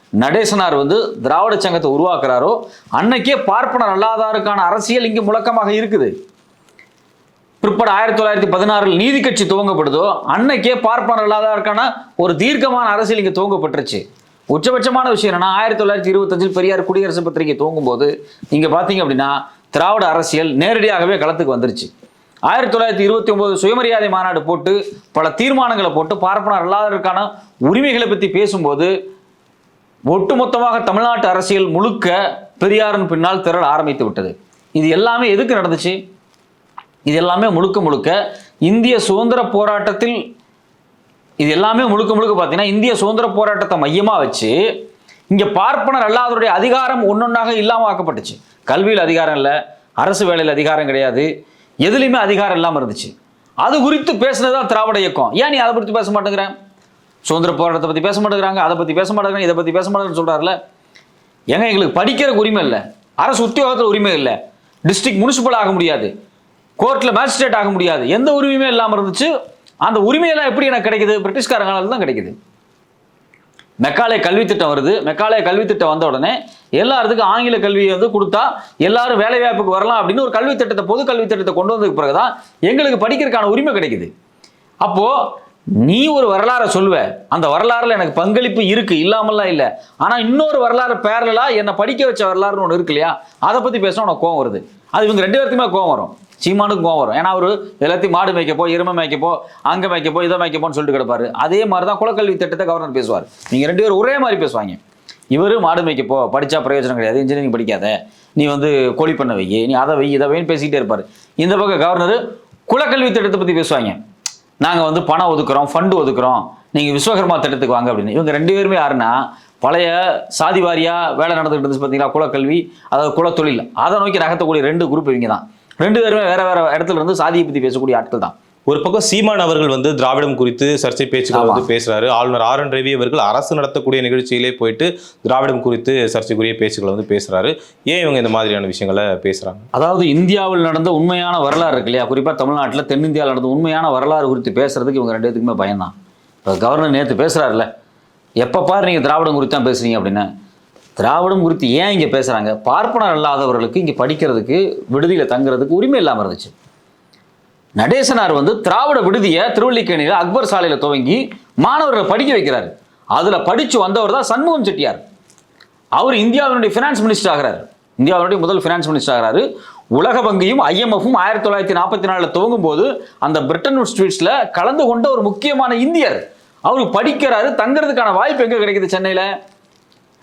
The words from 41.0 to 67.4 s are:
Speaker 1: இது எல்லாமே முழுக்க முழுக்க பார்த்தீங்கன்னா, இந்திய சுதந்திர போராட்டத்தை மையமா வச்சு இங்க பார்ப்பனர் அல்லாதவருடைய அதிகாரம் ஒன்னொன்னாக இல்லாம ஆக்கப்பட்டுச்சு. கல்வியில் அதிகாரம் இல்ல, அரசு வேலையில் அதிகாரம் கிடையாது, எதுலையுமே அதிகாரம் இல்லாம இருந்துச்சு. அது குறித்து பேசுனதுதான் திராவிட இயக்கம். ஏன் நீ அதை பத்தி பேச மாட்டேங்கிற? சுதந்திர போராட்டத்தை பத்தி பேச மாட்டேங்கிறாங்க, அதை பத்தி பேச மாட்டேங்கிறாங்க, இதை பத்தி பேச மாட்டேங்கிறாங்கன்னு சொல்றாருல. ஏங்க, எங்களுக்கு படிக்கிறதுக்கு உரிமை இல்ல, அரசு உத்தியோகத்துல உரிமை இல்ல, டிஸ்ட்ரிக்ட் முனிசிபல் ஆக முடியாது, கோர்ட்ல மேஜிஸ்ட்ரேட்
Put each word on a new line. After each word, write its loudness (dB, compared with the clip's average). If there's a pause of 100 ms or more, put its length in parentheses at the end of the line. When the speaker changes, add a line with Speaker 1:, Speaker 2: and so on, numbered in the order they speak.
Speaker 1:
இது 2
எல்லாமே 2
முழுக்க 2
முழுக்க 2
பார்த்தீங்கன்னா, 0
இந்திய 2
சுதந்திர 0
போராட்டத்தை 0
மையமா 2
வச்சு -2 (760)
இங்க 2
பார்ப்பனர் 0
அல்லாதவருடைய 2
அதிகாரம் 0
ஒன்னொன்னாக 0
இல்லாம 0
ஆக்கப்பட்டுச்சு. -6 (300)
கல்வியில் 2
அதிகாரம் 0
இல்ல, 0 (420)
அரசு 0
வேலையில் 2
அதிகாரம் 0
கிடையாது, 0 (540)
எதுலையுமே 2
அதிகாரம் 0
இல்லாம 0
இருந்துச்சு. -8 (500)
அது 2
குறித்து 0
பேசுனதுதான் 0
திராவிட 0
இயக்கம். 0
ஏன் 0
நீ -2
அதை 2
பத்தி -4
பேச -2
மாட்டேங்கிற? -2 (800)
சுதந்திர 0
போராட்டத்தை 0
பத்தி -2
பேச -2
மாட்டேங்கிறாங்க, 0
அதை 0
பத்தி -4
பேச 0
மாட்டேங்கிறாங்க, -2
இதை 2
பத்தி -2
பேச 0
மாட்டேங்கிறாங்கன்னு -6
சொல்றாருல. 0 (920)
ஏங்க, 0
எங்களுக்கு 0
படிக்கிறதுக்கு 0
உரிமை 0
இல்ல, 0 (380)
அரசு 0
உத்தியோகத்துல 0
உரிமை 0
இல்ல, 0 (540)
டிஸ்ட்ரிக்ட் 0
முனிசிபல் 0
ஆக 0
முடியாது, 0 (720)
கோர்ட்ல 0
மேஜிஸ்ட்ரேட் 0